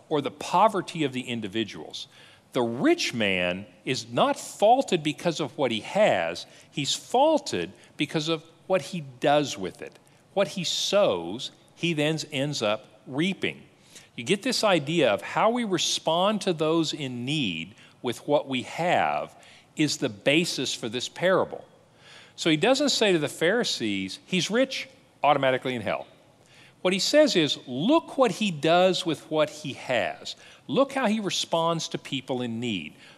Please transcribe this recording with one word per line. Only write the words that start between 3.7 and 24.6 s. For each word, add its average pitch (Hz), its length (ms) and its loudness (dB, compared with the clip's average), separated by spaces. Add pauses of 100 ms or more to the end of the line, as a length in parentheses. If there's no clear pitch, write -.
is 113 240 -4
not 214 300 0
faulted 220 640 2
because 156 360 -4
of 151 160 -8
what 135 140 0
he 117 120 -4
has. 98 680 0 (240)
He's 139 240 -4
faulted 254 760 0 (220)
because 151 320 -4
of 165 160 -2 (220)
what 190 160 2
he 175 200 -8 (180)
does 147 360 2
with 87 280 -10
it. - 160 -16 (340)
What 196 140 2
he 196 160 -6
sows, 117 880 0 (240)
he 170 180 -2
then 151 240 0 (140)
ends 143 320 -2
up 107 240 0 (180)
reaping. 135 560 -4 (540)
You 120 80 -10
get 190 180 0
this 254 220 -2
idea 160 480 4
of 101 100 0
how 190 300 2
we 240 120 -2
respond 185 800 0
to 190 120 0
those 156 380 0
in 131 320 -6
need 107 520 -4 (260)
with - 260 -6
what 147 200 2
we 127 160 -2
have 85 720 0 (420)
is 151 200 0
the 135 120 -2
basis 139 680 0
for 123 140 -6
this 120 180 -6
parable. - 560 0 (720)
So - 140 -2
he 156 80 4
doesn't 262 320 2
say 208 240 2
to 170 40 4
the 147 120 0
Pharisees, 113 960 -2
"He's 170 260 -2
rich, 262 380 -2 (340)